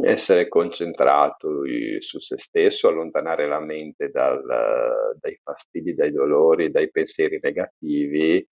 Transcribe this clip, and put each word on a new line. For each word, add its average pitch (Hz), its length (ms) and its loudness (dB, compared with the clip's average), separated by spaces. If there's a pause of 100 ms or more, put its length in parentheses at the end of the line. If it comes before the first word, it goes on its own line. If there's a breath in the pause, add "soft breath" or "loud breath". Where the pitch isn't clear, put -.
essere 90 460 2
concentrato 73 1160 0
i-, 57 360 -6
su - 180 -14
se - 180 -12
stesso, - 500 2
allontanare 80 600 -2
la 73 120 -2
mente 78 500 -8
dal, 67 340 0 (760)
dai - 220 -8
fastidi, 82 520 -10
dai 76 180 0
dolori, 76 600 4
dai 78 180 2
pensieri 78 520 -2
negativi. 73 1080 -2